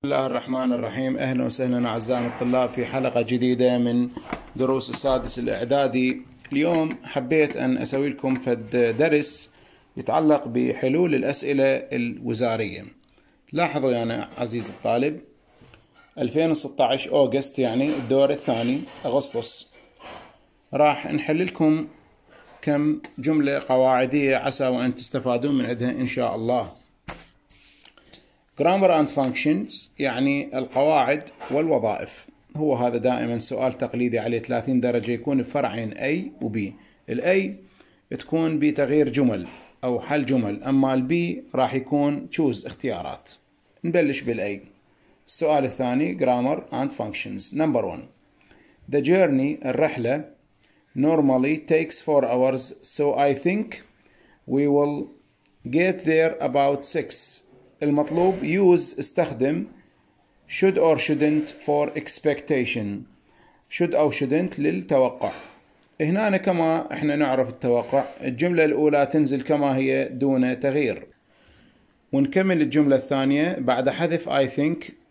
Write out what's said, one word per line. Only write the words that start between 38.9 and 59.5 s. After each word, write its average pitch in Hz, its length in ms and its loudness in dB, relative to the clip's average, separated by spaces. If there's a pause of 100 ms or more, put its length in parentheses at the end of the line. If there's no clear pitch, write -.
جمل 117 380 0 (380)
أو 123 160 -2
حل 143 260 -2
جمل، 113 360 -2
أما 135 320 2
البي 170 500 0 (100)
راح 127 200 0
يكون 143 560 0
تشوز، 131 360 -2
اختيارات. - 640 -8 (540)
نبلش 160 360 0
بالأي. 101 420 -4 (640)
السؤال 151 380 0
الثاني، 127 540 -2
grammar 127 400 0
and 139 320 -6
functions. 104 640 -10
Number 143 280 0
one. 90 200 -6 (920)
The 147 60 4
journey، 147 640 2
الرحلة، 131 580 0 (720)
normally 143 580 4
takes 160 440 0
four 143 240 2
hours، 127 580 0
so - 320 0
I 143 200 4
think 190 480 -4 (640)
we 139 220 2
will 143 380 2 (600)
get 170 380 0
there 160 360 2
about 143 440 0
six. - 580 -8 (400)
المطلوب 151 600 2
use، 175 560 4
استخدم 151 680 -2 (840)